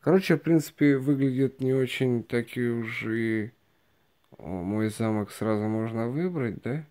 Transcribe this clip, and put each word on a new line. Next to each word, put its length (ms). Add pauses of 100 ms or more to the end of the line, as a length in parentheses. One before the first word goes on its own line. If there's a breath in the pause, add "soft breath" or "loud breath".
Короче, 360
в 20
принципе, 580
выглядит 640
не 140
очень 500
так 340
и 120
уж 360
и. 480 (880)
О, 80
мой 420
замок 440
сразу 320
можно 440
выбрать, 540
да? 280